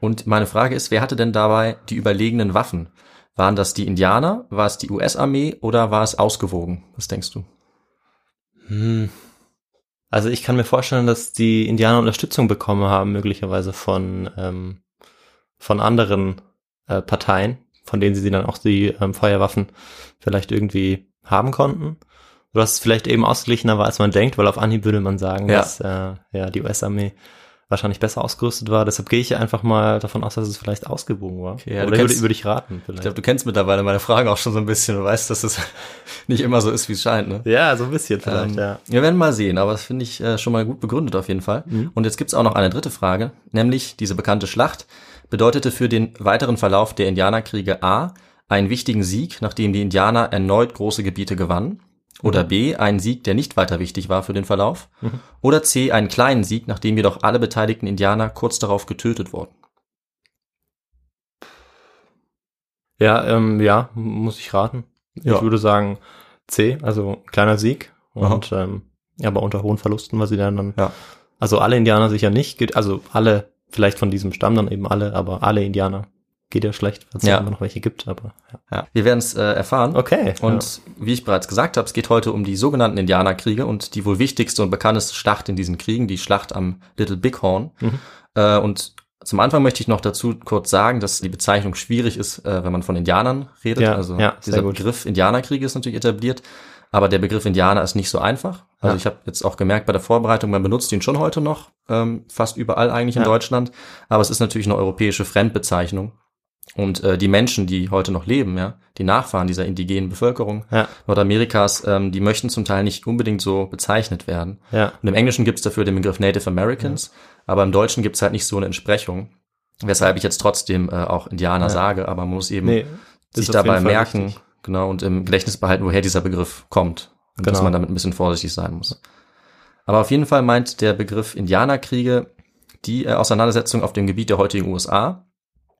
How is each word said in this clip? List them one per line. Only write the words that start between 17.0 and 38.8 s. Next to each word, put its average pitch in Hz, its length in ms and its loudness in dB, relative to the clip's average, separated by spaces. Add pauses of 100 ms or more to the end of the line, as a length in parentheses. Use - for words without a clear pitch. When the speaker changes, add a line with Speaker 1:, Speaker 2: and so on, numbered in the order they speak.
Speaker 2:
Parteien, 101 560 -2 (280)
von 104 160 -2
denen 101 140 2
sie 98 160 -2
dann 95 140 0
auch - 140 -6
die, 101 300 2 (120)
ähm, 98 140 -2
Feuerwaffen 101 540 0 (520)
vielleicht 98 320 -2
irgendwie 98 580 -2 (140)
haben 110 280 2
konnten. 147 440 -2 (580)
Oder 110 80 4
dass 107 120 0
es - 40 -2
vielleicht 113 280 0
eben 117 200 4
ausgeglichener 117 500 0
war, 104 80 2
als - 140 -2
man 104 140 2
denkt, 110 260 2
weil 104 80 4
auf 101 100 2
Anhieb 110 300 0
würde 107 140 2
man 98 180 -2
sagen, 98 320 -2
Speaker 1:
Ja. 104 80 6
Speaker 2:
dass, - 220 -2
äh, 95 340 -6 (180)
ja, 95 160 -4
die 92 140 -6
U-S-Armee 101 500 -4 (560)
wahrscheinlich 101 320 -2
besser 113 240 -2
ausgerüstet 117 460 -4
war. 110 160 4
Deshalb 104 240 -4
gehe 120 100 4
ich 120 160 -2
einfach 110 280 -2
mal 107 340 2
davon 107 260 -6
aus, 107 120 -6
dass 110 120 -4
es 104 80 -8
vielleicht - 300 -8
ausgewogen 92 560 -8
war. 92 120 -8
Speaker 1:
Okay, - 200 -10
ja, 101 80 -2
du 101 60 -2
Speaker 2:
Oder 107 100 2
würde, 123 80 4
Speaker 1:
kennst, 117 160 2
Speaker 2:
würde 110 100 4
ich - 140 -6
raten, 98 400 -4
vielleicht. 92 140 -10
Speaker 1:
ich - 20 -10
glaub, 95 140 -4
du 104 60 -8
kennst 123 220 2
mittlerweile 98 380 0
meine 101 160 0
Fragen 117 300 2
auch 104 100 2
schon 117 160 -2
so 110 60 0
ein 107 60 0
bisschen. 107 300 0
Du 98 80 -2
weißt, 107 240 0
dass 110 160 -4
es 107 140 -4 (340)
<laughs> - 360 -18
nicht 120 120 2
immer 120 220 2
so 110 80 2
ist, 110 180 -2
wie 113 60 -4
es 95 80 -6
scheint, 113 260 0
ne? 101 160 -6
Speaker 2:
Ja, 131 320 4
so 120 80 -2
ein 127 60 -6
bisschen 156 320 -2
vielleicht, 104 300 -2
Speaker 1:
Ähm, 107 60 -6
Speaker 2:
ja. 101 280 -2